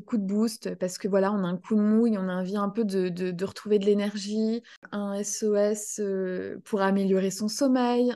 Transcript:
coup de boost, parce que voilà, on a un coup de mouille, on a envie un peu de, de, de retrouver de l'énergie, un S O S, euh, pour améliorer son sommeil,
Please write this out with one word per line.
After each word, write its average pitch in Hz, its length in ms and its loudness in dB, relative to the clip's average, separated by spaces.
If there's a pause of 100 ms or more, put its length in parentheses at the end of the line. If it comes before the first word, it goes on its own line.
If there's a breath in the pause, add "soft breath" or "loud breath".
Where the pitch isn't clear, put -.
coup 240 120 -2
de 202 60 0
boost, 208 520 -2
parce 180 220 -4
que - 100 -4
voilà, 190 240 4
on 202 120 0
a 180 40 0
un 175 100 -2
coup 214 180 -2
de 214 60 4
mouille, 220 360 4
on 185 100 -2
a 180 80 -2
envie 185 220 -2
un 202 120 0
peu 214 140 -2
de, 190 260 0
de, 180 200 -4
de 175 160 -4
retrouver 202 320 0
de 196 80 0
l'énergie, 208 800 0 (280 loud breath)
un 202 220 -4
S 202 300 -6
O 214 120 2
S, 208 480 0
euh, 190 600 -4
pour 196 160 -2
améliorer 190 480 2
son 214 180 -4
sommeil, 247 680 2